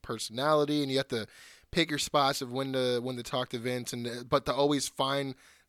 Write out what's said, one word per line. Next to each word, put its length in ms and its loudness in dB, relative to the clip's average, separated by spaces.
personality, 800 2
and 80 -2
you 80 2
have 100 -2
to 180 -2
pick 200 2
your 80 -2
spots 440 2
of 100 -8
when 220 -4
to, 260 2
when 160 -4
to 60 -8
talk 280 -4
to 80 -4
Vince, 340 -4
and, 360 -8
but 180 2
to 80 0
always 340 2
find 460 -2